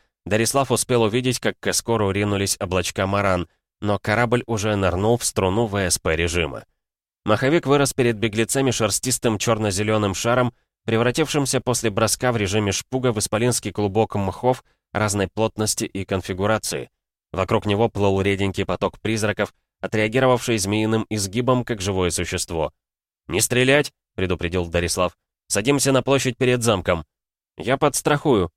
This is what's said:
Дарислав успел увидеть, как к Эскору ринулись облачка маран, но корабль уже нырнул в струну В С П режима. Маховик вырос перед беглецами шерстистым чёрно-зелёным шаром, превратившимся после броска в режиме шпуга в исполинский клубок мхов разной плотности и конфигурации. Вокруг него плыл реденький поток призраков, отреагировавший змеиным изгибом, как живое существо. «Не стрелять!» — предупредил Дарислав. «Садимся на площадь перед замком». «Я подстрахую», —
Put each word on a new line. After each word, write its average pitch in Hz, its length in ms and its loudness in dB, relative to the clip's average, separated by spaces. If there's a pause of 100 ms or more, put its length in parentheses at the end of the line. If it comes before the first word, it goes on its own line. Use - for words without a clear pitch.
(260)
Дарислав 113 460 0
успел 120 320 2
увидеть, 123 360 0
как 104 200 -4
к - 80 -8
Эскору 104 420 0
ринулись 98 500 0
облачка 92 460 -2
маран, 98 420 0 (320)
но 104 200 0
корабль 117 480 0
уже 107 280 -2
нырнул 98 440 2
в - 40 -8
струну 101 440 0
В 98 80 -4
С 92 240 0
П 82 160 -2
режима. 80 500 -2 (600)
Маховик 127 420 2
вырос 143 260 4
перед 120 240 0
беглецами 113 540 0
шерстистым 110 680 0
чёрно-зелёным 107 800 0
шаром, 123 360 2 (340)
превратившимся 123 760 0
после 117 300 -2
броска 110 400 0
в 117 60 0
режиме 104 340 0
шпуга 127 400 -2
в 107 80 -2
исполинский 113 520 -2
клубок 104 440 0
мхов 101 480 -2 (300)
разной 101 340 0
плотности 107 580 -2
и 95 200 -6
конфигурации. 95 840 -2 (420)
Вокруг 95 360 -2
него 104 200 2
плыл 101 320 0
реденький 98 460 -2
поток 92 340 -4
призраков, 104 540 -2 (280)
отреагировавший 117 760 2
змеиным 110 520 0
изгибом, 113 540 0
как 113 180 -6
живое 92 280 0
существо. 82 640 -4 (560)
«Не 170 140 -2
стрелять!» — 131 500 2 (240)
предупредил 90 520 -2
Дарислав. 87 480 -2 (320)
«Садимся 135 440 0
на 131 100 4
площадь 131 360 0
перед 123 260 2
замком». 95 420 0 (520)
«Я 120 200 -2
подстрахую», — 143 800 2